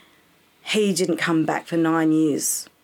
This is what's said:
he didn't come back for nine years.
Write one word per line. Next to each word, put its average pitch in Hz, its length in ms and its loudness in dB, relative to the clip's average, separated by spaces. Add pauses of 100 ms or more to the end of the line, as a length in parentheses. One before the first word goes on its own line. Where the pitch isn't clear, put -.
(640)
he 208 320 0
didn't 170 220 0
come 160 280 0
back 156 220 -4
for 170 100 -6
nine 160 360 2
years. - 560 0 (160)